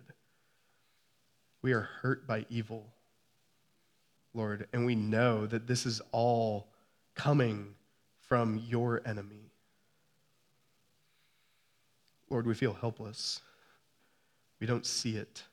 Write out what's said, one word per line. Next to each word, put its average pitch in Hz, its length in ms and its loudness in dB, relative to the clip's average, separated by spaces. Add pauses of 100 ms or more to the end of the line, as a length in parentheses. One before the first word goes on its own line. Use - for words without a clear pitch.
(1600)
We 127 120 4
are 110 80 4 (200)
hurt 131 260 -2
by 110 220 -2
evil, 113 380 -6 (1500)
Lord, 107 400 -4
and 120 120 2
we 123 100 4
know 110 500 4
that 113 220 -4
this 123 180 0
is 113 160 -2 (100)
all 117 560 0 (460)
coming 110 640 2 (440)
from 117 380 2 (100)
your 117 380 0
enemy. 104 460 -10 (2750)
Lord, 117 180 0
we 113 80 4
feel 113 180 2
helpless. - 680 -6 (1160)
We 110 80 -2
don't 120 180 0
see 110 320 -2
it. - 360 -12